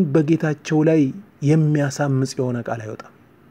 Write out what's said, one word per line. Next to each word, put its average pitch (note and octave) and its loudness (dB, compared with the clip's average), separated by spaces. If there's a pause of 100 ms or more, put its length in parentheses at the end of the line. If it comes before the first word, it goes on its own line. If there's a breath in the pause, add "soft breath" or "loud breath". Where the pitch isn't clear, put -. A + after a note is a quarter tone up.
በጌታቸው D#3 0
ላይ D#3+ 4 (420)
የሚያሳምጽ C#3+ 0
የሆነ B2+ -4
ቃል A#2 -6
አይወጣም። A2 -14 (400)